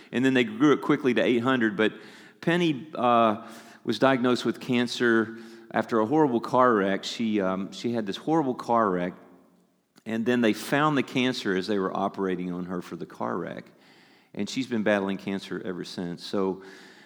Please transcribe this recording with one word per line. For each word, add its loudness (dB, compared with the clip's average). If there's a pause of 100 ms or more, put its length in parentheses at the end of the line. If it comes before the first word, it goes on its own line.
(120)
And 0
then 4
they 4
grew 4
it -2
quickly 2
to 4
eight 4
hundred. 2
But 2 (480)
Penny, 0
uh, 2 (380)
was -2
diagnosed 2
with -2
cancer 0 (320)
after 0
a 4
horrible 2
car 4
wreck. 2
She, -2
um, -2
she -6
had -2
this -6
horrible 0
car 2
wreck, -2 (920)
and -4
then 2
they 4
found 0
the 0
cancer -2
as -2
they 0
were -2
operating -2
on -6
her -6
for -12
the -10
car -6
wreck. -10 (720)
And -6
she's -6
been -2
battling 0
cancer -8
ever -8
since. -8
So, -2 (440)